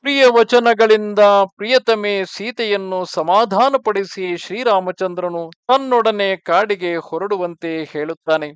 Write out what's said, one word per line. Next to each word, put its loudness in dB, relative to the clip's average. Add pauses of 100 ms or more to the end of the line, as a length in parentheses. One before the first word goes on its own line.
ಪ್ರಿಯ 2
ವಚನಗಳಿಂದ 4 (260)
ಪ್ರಿಯತಮೆ -2
ಸೀತೆಯನ್ನು -6
ಸಮಾಧಾನಪಡಿಸಿ 0
ಶ್ರೀರಾಮಚಂದ್ರನು -4 (160)
ತನ್ನೊಡನೆ 0
ಕಾಡಿಗೆ -2
ಹೊರಡುವಂತೆ -6
ಹೇಳುತ್ತಾನೆ. -4